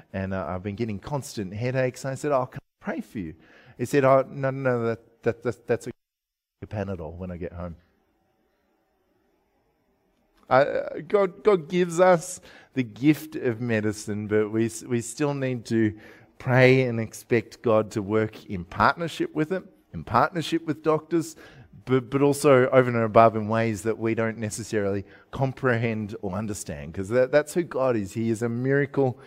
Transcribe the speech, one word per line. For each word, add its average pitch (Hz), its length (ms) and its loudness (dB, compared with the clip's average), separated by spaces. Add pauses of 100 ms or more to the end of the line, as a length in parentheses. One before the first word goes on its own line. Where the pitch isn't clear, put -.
(120)
and, 95 200 -4
uh, 95 140 -4
I've 90 160 -6
been 101 140 -6
getting 110 220 -4
constant 113 540 -8
headaches." 127 520 -4
I 135 100 -6
said, 147 160 -6
"Oh, 127 160 2
can - 160 -16
I - 220 -20
pray 262 160 -6
for - 180 -12
you?" 82 160 -8 (440)
He 120 80 -4
said, 143 180 2
"Oh, 135 240 6
no, 139 220 -4
no, 131 280 0
no, 117 80 -2
that, - 360 -6
that, 113 200 -2
that, - 240 -6
that's 117 200 -2
a 123 60 -10 (720)
Panadol 95 500 -8
when 92 140 -10
I 87 80 -10
get 87 160 -8
home." 87 220 -10 (2750)
Uh, 127 580 0
God, 196 340 0
God 180 260 2
gives 175 320 0
us 185 400 4 (340)
the 131 80 0
gift 123 520 0
of 117 260 -2
medicine, 107 640 -2
but 107 240 2
we 113 160 0
s-, - 180 -8
we 123 160 -2
still 143 320 -4
need 131 340 -6
to 110 320 2 (400)
pray 131 440 6
and 117 180 -2
expect - 600 -4
God 107 300 4
to 110 100 -2
work 110 420 -2
in 90 200 -8
partnership 139 720 0
with 156 180 -2
it, 185 120 -6 (300)
in 78 100 -10
partnership 160 600 0
with 156 160 -6
doctors, 156 520 -2 (500)
but, 123 260 0
but 135 100 0
also 139 480 6
over 127 220 4
and 120 80 0
above 113 360 6
in 107 140 -4
ways 113 340 0
that 110 160 -2
we 113 160 -2
don't 110 220 -2
necessarily 104 680 -4 (260)
comprehend 117 920 -2
or 98 120 -6
understand, 95 600 -8
'cause 95 160 -6
that, 127 240 2
that's 147 220 0
who 175 80 -2
God 131 340 -2
is. 98 160 -6
He 113 160 -4
is 113 140 -2
a 120 60 -2
miracle 135 800 -2